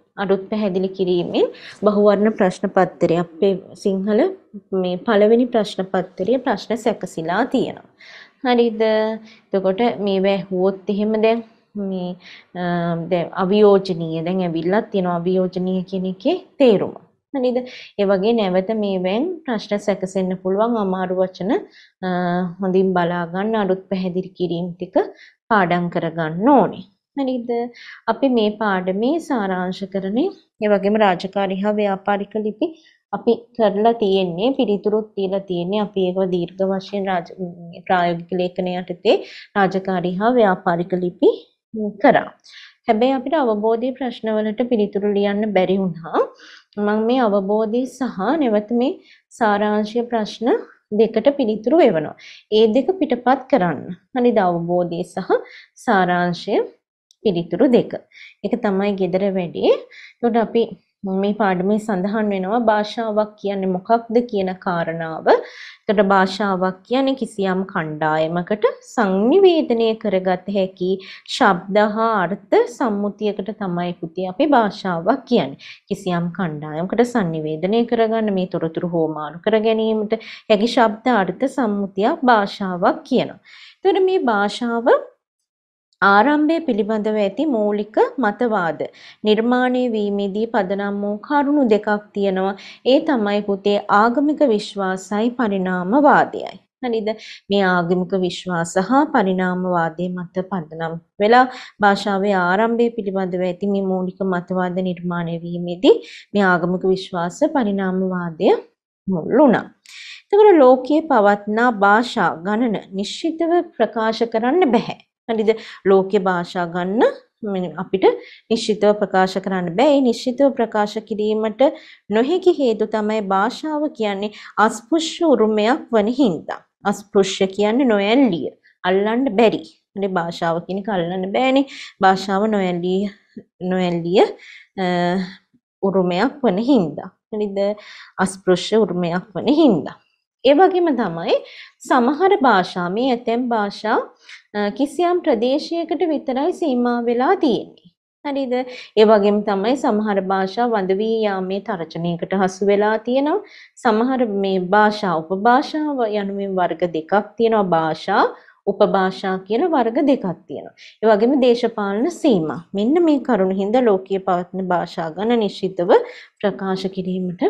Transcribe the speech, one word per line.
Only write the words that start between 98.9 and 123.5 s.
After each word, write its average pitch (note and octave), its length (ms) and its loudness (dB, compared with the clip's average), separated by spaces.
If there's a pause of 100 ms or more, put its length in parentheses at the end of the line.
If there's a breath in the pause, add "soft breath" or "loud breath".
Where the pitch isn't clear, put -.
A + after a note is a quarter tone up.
පරිණාමවාදයේ F#3 1040 0
මත F3+ 340 -8
පදනම් E3 540 -8 (160)
වෙලා A#3+ 320 4 (300 loud breath)
භාෂාවේ G3+ 600 2
ආරම්භය A3+ 540 2
පිළිබඳව F#3+ 560 -4
ඇති F#3 260 -4
මේ G3 120 -2
මූලික F#3 380 -4
මතවාද F3+ 580 -2
නිර්මාණය F3 580 -6
වීමේදී F3 580 0 (320 loud breath)
මේ G3+ 160 2
ආගමික F3+ 400 2
විශ්වාස F#3 640 -2
පරිණාමවාදය F#3 1040 -2 (560)
මුල් F3 220 -2
වුණා. A#3+ 340 4 (560 loud breath)
එතකොට G#4 360 6
ලෝකයේ C4 460 6
පවත්නා G#3+ 720 2
භාෂා G3+ 640 2
ගණන G#3 400 -2 (120)
නිශ්චිතව D#4+ 680 -2 (120)
ප්‍රකාශ A3 560 -2
කරන්න B3 440 0
බැහැ. G#3+ 300 0 (220)
හරිද? A3 280 0 (300 loud breath)
ලෝකයේ F#3+ 400 4
භාෂා F3+ 460 -2
ගණන F#3+ 1080 -2
අපිට F#3+ 300 -2 (400 loud breath)
නිශ්චිතව G#3 500 2
ප්‍රකාශ F#3+ 440 0
කරන්න F#3 320 -4
බෑ. B3 220 4
ඒ C#4 80 4
නිශ්චිතව B3 520 2
ප්‍රකාශ A3 480 -2
කිරීමට G#3+ 640 -2 (440 loud breath)
නොහැකි D#4 460 2
හේතු A#3 340 0
තමයි G#3+ 380 -2
භාෂාව B3+ 640 0